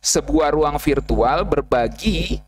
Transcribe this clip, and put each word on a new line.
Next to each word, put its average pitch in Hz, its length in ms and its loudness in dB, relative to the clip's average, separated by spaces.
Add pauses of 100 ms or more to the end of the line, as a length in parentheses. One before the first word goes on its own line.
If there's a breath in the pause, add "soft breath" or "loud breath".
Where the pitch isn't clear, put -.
Sebuah 151 480 0
ruang 147 240 0
virtual 131 720 0
berbagi 135 880 -2 (100)